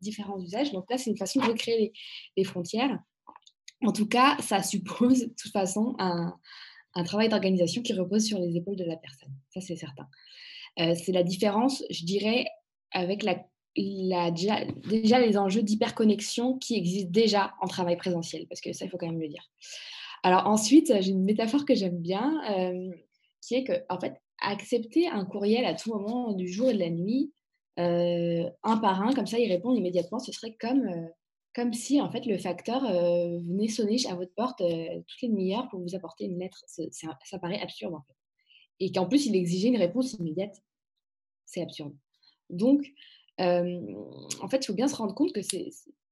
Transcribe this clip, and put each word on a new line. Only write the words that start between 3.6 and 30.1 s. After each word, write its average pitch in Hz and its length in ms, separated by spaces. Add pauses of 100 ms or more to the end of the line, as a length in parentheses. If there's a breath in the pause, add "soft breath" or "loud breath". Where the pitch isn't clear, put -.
En 220 80
tout 214 160
cas, 262 320
ça 196 220
suppose, 247 580
de 226 200
toute - 120
façon, 214 460
un, 175 380 (580 loud breath)
un 175 100
travail 208 240
d'organisation 190 540
qui 233 100
repose 190 320
sur 208 140
les 175 180
épaules 185 200
de 185 80
la 165 120
personne. 139 360 (180)
Ça, 185 100
c'est 175 160
certain. 143 300 (760 loud breath)
Euh, 170 140
c'est - 180
la 180 100
différence, 208 680
je - 140
dirais, 202 420 (460)
avec 190 300
la, 185 220 (320)
la, 185 540
déjà, 180 340 (240)
déjà 220 320
les 220 160
enjeux 202 260
d'hyperconnexion 214 960
qui 240 180
existent 180 340
déjà 202 500
en 190 60
travail 180 300
présentiel, 170 520
parce - 120
que - 120
ça, - 120
il 185 60
faut 180 80
quand 175 80
même 165 140
le 156 80
dire. - 220 (720 loud breath)
Alors 185 240
ensuite, 262 540
j'ai 190 100
une 190 140
métaphore 226 400
que 262 100
j'aime 185 240
bien, 208 420 (160)
euh, 185 320 (520)
qui - 160
est 262 80
que, 214 80 (160)
en - 100
fait, - 160 (260)
accepter 226 680
un 202 160
courriel 208 400
à 214 100
tout 214 160
moment 226 420
du 185 140
jour 208 240
et 226 40
de 208 40
la 170 120
nuit, 220 420 (480)
euh, 175 680 (140)
un 220 140
par 196 260
un, 233 100
comme 240 140
ça, 226 140
ils 220 100
répondent 202 260
immédiatement, 180 440